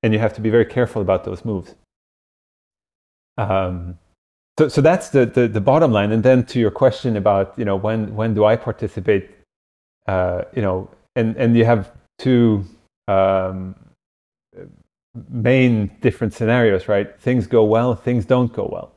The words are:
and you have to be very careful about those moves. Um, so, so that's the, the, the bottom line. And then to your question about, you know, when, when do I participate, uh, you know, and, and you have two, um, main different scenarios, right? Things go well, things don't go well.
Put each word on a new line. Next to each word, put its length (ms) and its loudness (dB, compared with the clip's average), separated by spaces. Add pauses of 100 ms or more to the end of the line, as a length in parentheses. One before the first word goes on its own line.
and 120 0
you 60 0
have 160 -2
to 60 -14
be 80 -2
very 160 4
careful 360 -4
about 240 -2
those 180 -12
moves. 320 -8 (1600)
Um, 600 -4 (600)
so, 120 2
so 120 0
that's 280 2
the, 160 4
the, 220 0
the 140 -4
bottom 300 2
line. 200 0
And 120 0
then 220 4
to 140 -6
your 120 2
question 460 0
about, 400 0
you 80 -6
know, 100 -2
when, 400 -4
when 180 -2
do 120 2
I 100 4
participate, 760 -4 (760)
uh, 360 -2 (120)
you 60 -4
know, 280 -4 (260)
and, 200 -2
and 220 2
you 80 4
have 260 0 (260)
two, 480 2 (420)
um, 680 0 (1500)
main 600 2 (100)
different 320 -2
scenarios, 540 0
right? 320 -2
Things 280 -2
go 160 4
well, 320 2
things 300 -4
don't 260 2
go 200 -6
well. 260 -12